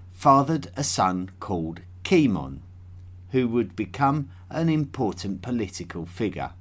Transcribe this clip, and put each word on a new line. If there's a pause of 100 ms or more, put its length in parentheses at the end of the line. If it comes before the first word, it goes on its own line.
(220)
fathered (100)
a
son
called (220)
Cimon, (720)
who
would
become (220)
an
important
political
figure.